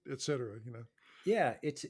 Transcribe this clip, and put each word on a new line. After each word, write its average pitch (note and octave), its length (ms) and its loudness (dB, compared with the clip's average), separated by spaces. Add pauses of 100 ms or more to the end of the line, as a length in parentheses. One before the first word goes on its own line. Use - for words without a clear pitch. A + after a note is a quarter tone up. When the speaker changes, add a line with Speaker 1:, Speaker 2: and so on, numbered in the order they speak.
(100)
Speaker 1:
et C3+ 100 -4
cetera, A#2+ 440 0
you B2 80 -10
know? A#2 100 -12 (420)
Speaker 2:
Yeah. F#3 380 4
It's, D3 280 -2